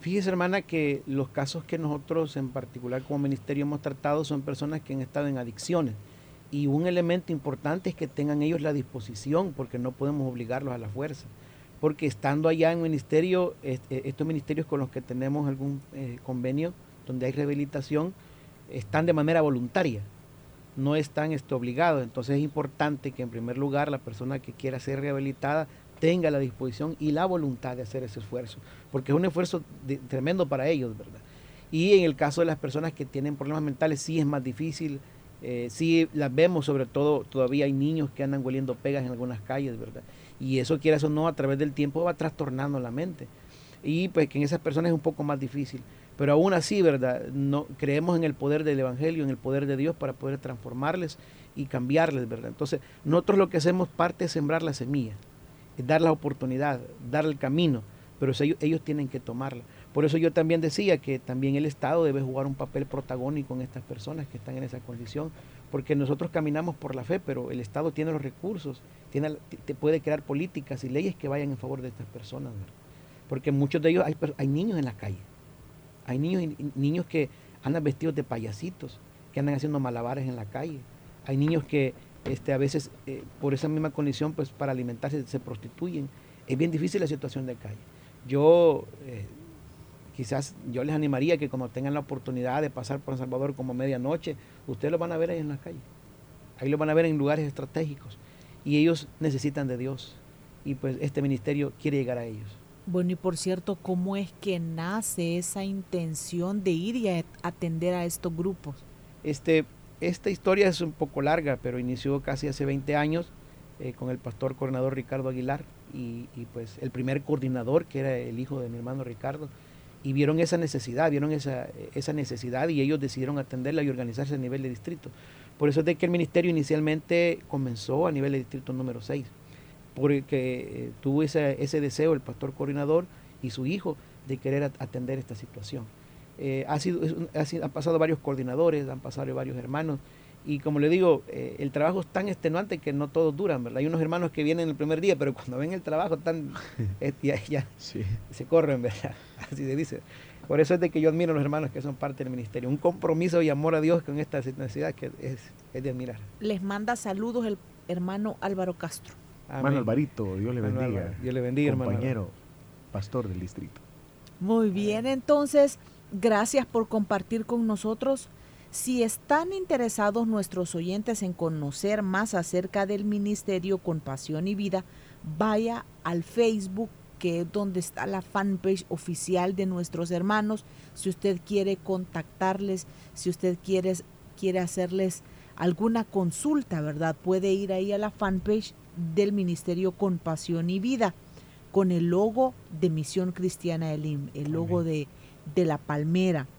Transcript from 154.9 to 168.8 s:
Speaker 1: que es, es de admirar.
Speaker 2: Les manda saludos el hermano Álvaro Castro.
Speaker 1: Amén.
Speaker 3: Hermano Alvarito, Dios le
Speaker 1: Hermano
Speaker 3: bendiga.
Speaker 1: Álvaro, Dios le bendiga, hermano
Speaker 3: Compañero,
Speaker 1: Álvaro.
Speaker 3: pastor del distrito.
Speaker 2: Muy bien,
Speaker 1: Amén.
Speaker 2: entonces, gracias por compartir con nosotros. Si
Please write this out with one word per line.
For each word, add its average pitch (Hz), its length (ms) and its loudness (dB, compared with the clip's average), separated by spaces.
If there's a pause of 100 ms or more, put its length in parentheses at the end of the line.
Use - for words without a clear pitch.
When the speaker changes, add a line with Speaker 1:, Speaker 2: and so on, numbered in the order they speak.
Speaker 1:
que 135 280 -10
es, 131 200 -8 (320)
es 127 100 -6
de 139 60 -2
admirar. 127 300 -6 (220)
Speaker 2:
Les 208 200 -2
manda 202 360 -2
saludos 226 500 -2
el 208 100 -2 (320)
hermano 185 540 -2
Álvaro 185 320 -2
Castro. - 400 -10 (340)
Speaker 1:
Amén. 135 100 -8
Speaker 3:
Hermano 139 200 4
Alvarito, 113 580 0
Dios 110 180 0
le 123 60 -2
Speaker 1:
Hermano 104 200 0
Speaker 3:
bendiga. 120 220 0
Speaker 1:
Álvaro, 92 200 -6
Dios 127 120 -2
le 131 60 0
bendiga, 131 300 2
hermano 131 220 2
Speaker 3:
Compañero, 117 280 0
Speaker 1:
Álvaro. 87 160 -6 (560)
Speaker 3:
pastor 107 360 -4
del 90 120 -4
distrito. - 400 -10 (600)
Speaker 2:
Muy 220 280 4
bien, 208 320 0
Speaker 1:
Amén. 262 120 0
Speaker 2:
entonces, 285 640 6 (340)
gracias 220 540 4
por 226 220 0
compartir 214 580 0
con 233 200 0
nosotros. 220 640 0 (420)
Si 247 340 0